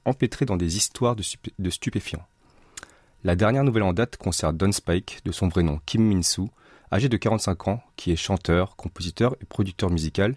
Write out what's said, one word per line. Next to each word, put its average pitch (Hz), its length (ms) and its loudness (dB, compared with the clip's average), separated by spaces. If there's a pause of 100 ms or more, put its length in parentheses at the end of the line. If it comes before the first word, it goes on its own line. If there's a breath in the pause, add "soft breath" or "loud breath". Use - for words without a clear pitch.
empêtrés - 400 0
dans 101 140 0
des 87 180 0
histoires 120 400 0
de 101 60 -6
stupé-, - 360 -10
de 90 120 -2
stupéfiants. - 560 -6 (960 loud breath)
La 90 120 2
dernière 113 280 4
nouvelle 113 200 4
en 92 100 2
date 113 240 -2
concerne 82 360 -2
Don 95 160 2
Spike, - 540 -2
de 95 80 -4
son 92 160 0
vrai 87 140 2
nom 76 240 0
Kim 113 160 2
Min-soo, 92 480 2 (420 soft breath)
âgé 120 160 2
de 117 80 2
quarante-cinq 104 520 0
ans, 107 140 -2 (140)
qui - 160 -2
est 80 40 0
chanteur, 90 600 0
compositeur 92 640 -2
et - 60 -16
producteur 95 440 -2
musical, 87 460 0